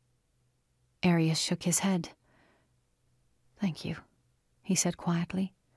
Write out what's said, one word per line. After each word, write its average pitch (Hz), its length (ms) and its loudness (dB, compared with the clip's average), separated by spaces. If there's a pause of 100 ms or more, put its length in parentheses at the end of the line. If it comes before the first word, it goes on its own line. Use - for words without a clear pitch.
(1000)
Arius 165 380 4
shook - 240 -2
his 170 160 2
head. 185 340 -2 (1400)
"Thank 175 280 -4
you," 165 120 -6 (680)
he 190 100 -2
said 175 240 0
quietly. 180 560 -2 (240)